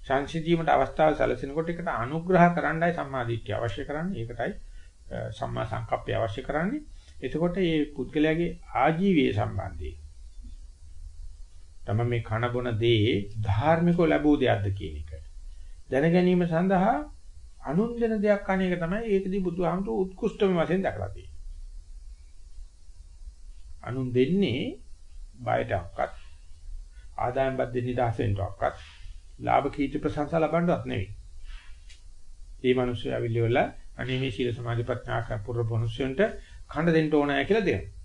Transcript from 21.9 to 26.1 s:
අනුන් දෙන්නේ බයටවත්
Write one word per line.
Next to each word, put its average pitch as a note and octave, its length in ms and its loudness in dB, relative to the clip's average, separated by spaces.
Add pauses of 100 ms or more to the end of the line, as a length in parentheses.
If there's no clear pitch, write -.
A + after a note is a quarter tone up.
අනුන් B2+ 320 -4
දෙන්නේ C#3 520 4 (720)
බයටවත් A#2 760 0 (1000)